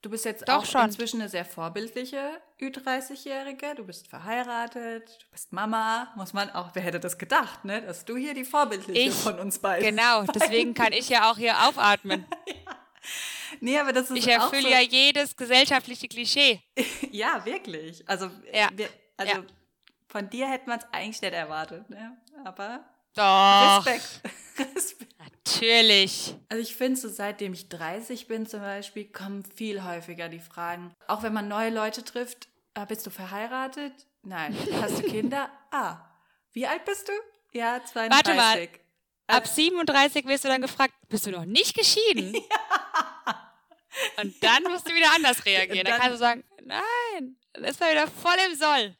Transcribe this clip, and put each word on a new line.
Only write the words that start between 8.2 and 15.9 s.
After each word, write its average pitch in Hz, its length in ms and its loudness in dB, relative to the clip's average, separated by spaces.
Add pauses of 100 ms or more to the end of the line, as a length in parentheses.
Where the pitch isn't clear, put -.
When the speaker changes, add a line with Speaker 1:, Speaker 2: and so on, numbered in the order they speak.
Speaker 1:
die 254 100 -8
Vorbildliche 233 640 0
Speaker 2:
Ich, - 60 -2
Speaker 1:
von - 240 -2
uns 196 180 -6
beiden 196 320 0
Speaker 2:
genau, 226 340 4
Speaker 1:
<laughs> - 120 -2
Speaker 2:
deswegen 233 400 2
kann 226 180 2
ich 254 160 -2
ja 226 220 6
auch 220 60 0
hier 226 300 4
aufatmen. 202 640 2
Speaker 1:
<laughs> 349 40 -6 (100)
Ja. - 300 -12 (880)
Nee, 262 180 0
aber 269 120 0
das 254 200 0
ist 254 60 -2
Speaker 2:
Ich 233 100 0
Speaker 1:
auch 240 160 6
Speaker 2:
erfülle 269 200 2
Speaker 1:
so 262 60 2
Speaker 2:
ja 262 100 8
jedes 269 560 4
gesellschaftliche 254 720 2